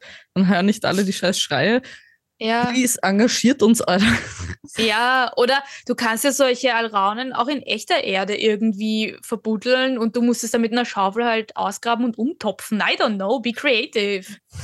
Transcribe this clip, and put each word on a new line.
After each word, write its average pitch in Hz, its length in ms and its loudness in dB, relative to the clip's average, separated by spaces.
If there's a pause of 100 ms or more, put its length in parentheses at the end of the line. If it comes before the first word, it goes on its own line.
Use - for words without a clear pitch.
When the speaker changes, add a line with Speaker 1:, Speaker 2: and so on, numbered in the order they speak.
(340)
Speaker 1:
dann 185 140 4
hören 185 180 2
nicht 208 180 0
alle 190 200 0
die 190 100 0
scheiß 185 240 0
Schreie. 185 420 0 (580)
Speaker 2:
Ja. 233 280 0
Speaker 1:
Please, 247 360 0
engagiert 220 600 2
uns, 226 180 6
Alter. 185 240 2 (720)
Speaker 2:
Ja, 233 600 2
oder 262 260 2 (240)
du 247 80 -2
kannst 226 280 0
ja 285 100 2
solche 247 420 2
Alraunen 226 580 0
auch 233 160 0
in 285 140 -2
echter 220 420 -2
Erde 196 320 -2
irgendwie 220 840 0
verbuddeln 247 760 -2
und 226 200 -2
du 240 40 2
musst 233 240 2
es 220 60 -6
dann 233 100 2
mit 226 120 0
einer 240 120 0
Schaufel 202 400 -2
halt 220 320 -2
ausgraben 220 480 -2
und 233 140 -2
umtopfen. 220 640 -4
I 214 200 0
don't 254 140 2
know, 196 260 -2
be 233 120 -2
creative. 208 840 -2 (280)